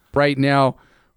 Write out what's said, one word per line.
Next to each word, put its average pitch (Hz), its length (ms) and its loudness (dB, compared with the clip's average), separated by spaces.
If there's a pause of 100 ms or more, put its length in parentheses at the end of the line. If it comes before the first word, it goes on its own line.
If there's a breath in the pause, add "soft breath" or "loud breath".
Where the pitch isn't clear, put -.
(120)
Right 143 260 0
now, 139 380 0 (400 soft breath)